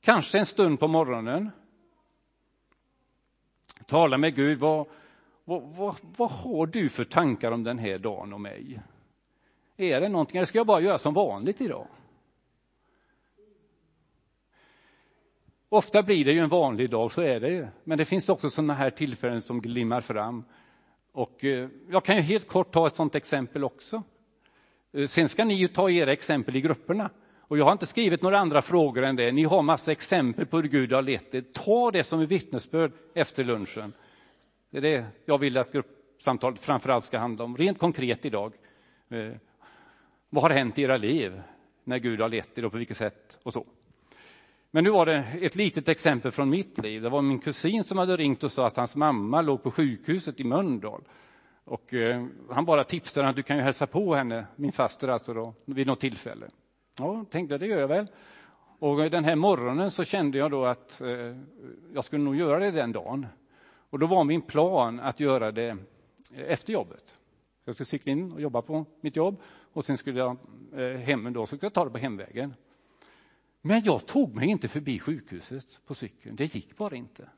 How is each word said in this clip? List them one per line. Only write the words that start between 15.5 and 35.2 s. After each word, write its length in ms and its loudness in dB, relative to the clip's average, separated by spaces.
Ofta 340 6
blir 220 4
det 60 4
ju 80 6
en 100 4
vanlig 400 2
dag, 220 0
så 100 -4
är 180 2
det 100 -2
ju. 180 -4
Men 140 -2
det 80 2
finns 240 0
också 200 2
såna 240 0
här 160 0
tillfällen 520 -4
som 200 -6
glimmar 400 -2
fram. 420 -6
Och, 320 -8
eh, 260 -2
jag 160 2
kan 100 4
ju 60 4
helt 260 0
kort 260 0
ta 140 4
ett 80 0
sånt 200 -2
exempel 480 -4
också. 400 -8
Eh, 160 -2
sen 220 2
ska 160 0
ni 80 2
ju 140 4
ta 220 2
era 240 4
exempel 420 -2
i 60 2
grupperna. 480 -2
Och 180 -2
jag 80 6
har 60 10
inte 140 0
skrivit 360 2
några 180 4
andra 220 4
frågor 420 4
än 120 2
det. 160 2
Ni 120 4
har 180 4
massa 300 2
exempel 540 0
på 120 -2
hur 100 0
Gud 260 2
har 80 4
lett 340 -4
er. 80 -4
Ta 380 2
det 120 2
som 160 -2
en 80 2
vittnesbörd 640 -2
efter 300 -2
lunchen. 500 -4
Det 20 -4
är 40 -4
det 240 0